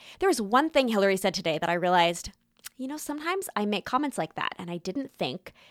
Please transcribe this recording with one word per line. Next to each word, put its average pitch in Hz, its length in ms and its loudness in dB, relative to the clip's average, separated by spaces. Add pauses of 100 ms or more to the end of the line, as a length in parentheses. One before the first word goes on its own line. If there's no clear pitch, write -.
(200)
there 381 100 2
was 233 120 2
one 247 280 2
thing 262 200 2
Hillary 196 280 4
said 190 160 0
today 160 240 -2
that 170 120 -2
I 175 40 2
realized, 175 580 2 (460)
you 262 100 -8
know, 302 100 -8
sometimes 330 580 -4
I 208 100 -2
make 208 200 -2
comments 269 320 -2
like 160 180 -4
that - 220 -2
and 175 120 -10
I 175 80 -6
didn't 269 400 -6
think 151 360 -6 (180)